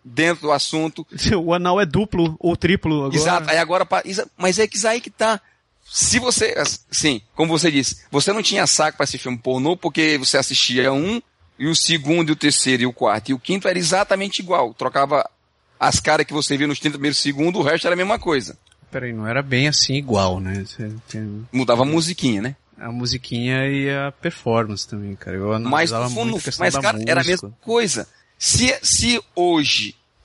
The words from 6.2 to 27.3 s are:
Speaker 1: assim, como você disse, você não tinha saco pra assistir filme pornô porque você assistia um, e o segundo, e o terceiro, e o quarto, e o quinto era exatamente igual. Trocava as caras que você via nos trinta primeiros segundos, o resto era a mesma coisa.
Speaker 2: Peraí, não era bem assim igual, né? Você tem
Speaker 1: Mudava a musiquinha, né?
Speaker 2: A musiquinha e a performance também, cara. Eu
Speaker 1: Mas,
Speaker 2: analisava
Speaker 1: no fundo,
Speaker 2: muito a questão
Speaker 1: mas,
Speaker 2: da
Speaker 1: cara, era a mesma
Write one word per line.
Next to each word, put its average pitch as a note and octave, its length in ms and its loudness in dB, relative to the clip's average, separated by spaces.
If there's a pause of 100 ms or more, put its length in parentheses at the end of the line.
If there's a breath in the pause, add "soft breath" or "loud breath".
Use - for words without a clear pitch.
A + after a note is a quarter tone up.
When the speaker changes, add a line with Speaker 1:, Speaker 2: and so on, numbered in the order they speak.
Speaker 1:
assim, C#3+ 640 0 (140)
como D#3+ 220 0
você E3 120 2
disse, C#3 280 0 (120 loud breath)
você C#3+ 220 2
não G#3+ 100 0
tinha G3 240 0
saco D#3 320 2
pra D3 60 0
assistir C3+ 200 -4
filme B2+ 140 -6
pornô C3 400 0
porque D#3 400 0
você C3 200 0
assistia B2+ 560 2
um, F#3+ 280 -2 (380)
e C#3+ 80 -2
o E3 80 0
segundo, D#3+ 540 2
e - 20 0
o D#3 40 4
terceiro, C3 480 2
e - 40 4
o A#2+ 60 -4
quarto, G#2+ 360 0
e C3+ 40 0
o C3 60 -2
quinto F#3+ 280 -2
era F3+ 100 0
exatamente F#3+ 640 0
igual. E3 340 0
Trocava C#3 560 0 (500)
as C3+ 200 2
caras D3+ 260 2
que - 80 -8
você C#3+ 240 0
via C#3+ 100 2
nos C#3+ 120 -4
trinta D3 180 -2
primeiros C#3+ 220 0
segundos, D3+ 420 0
o - 20 0
resto D3+ 220 2
era F3+ 80 2
a F3 40 2
mesma G3 200 0
coisa. C#3+ 400 -4 (320)
Speaker 2:
Peraí, B2+ 220 -8
não A2 160 -8
era B2 140 0
bem C3+ 260 0
assim C#3 280 0
igual, G2+ 440 0
né? F#2+ 260 -6
Você G#2+ 260 -12 (180)
tem G#2+ 420 -10
Speaker 1:
Mudava A#2+ 300 2
a C3 40 6
musiquinha, D3+ 560 0
né? C3 140 -6 (220)
Speaker 2:
A A#2 140 -12
musiquinha B2 760 -4
e C#3 220 -2
a C#3 220 -4
performance A2+ 760 -2
também, G2+ 280 -8
cara. F#2 200 -10
Eu G2 140 -4 (100)
Speaker 1:
Mas, C3 320 0
Speaker 2:
analisava A2+ 140 -2
Speaker 1:
no B2 60 -4
fundo, A#3 200 -2
Speaker 2:
muito F#3+ 100 -4
a - 20 -10
questão - 220 -4
Speaker 1:
mas, F3 100 2
Speaker 2:
da C#3 60 0
Speaker 1:
cara, G3 260 0
era E3 140 2
a - 20 -2
mesma E3+ 260 -2